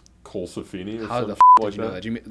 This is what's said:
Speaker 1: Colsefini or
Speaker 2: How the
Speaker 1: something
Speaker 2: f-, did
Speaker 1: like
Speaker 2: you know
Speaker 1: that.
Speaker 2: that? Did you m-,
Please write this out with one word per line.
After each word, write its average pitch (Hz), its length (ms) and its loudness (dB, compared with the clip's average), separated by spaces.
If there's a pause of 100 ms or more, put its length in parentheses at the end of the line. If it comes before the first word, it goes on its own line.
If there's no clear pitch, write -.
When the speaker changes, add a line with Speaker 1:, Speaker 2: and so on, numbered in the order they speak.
(240)
Speaker 1:
Colsefini 101 800 -10
or 107 40 -6
Speaker 2:
How 117 180 -4
the - 40 -4
Speaker 1:
something 104 40 -6
Speaker 2:
f-, 98 60 -4 (180)
did 110 80 2
Speaker 1:
like 104 100 -2
Speaker 2:
you 104 60 -10
know 113 80 -4
Speaker 1:
that. 95 60 -8
Speaker 2:
that? 92 80 -10
Did 113 100 -8
you 117 60 -4
m-, - 120 -14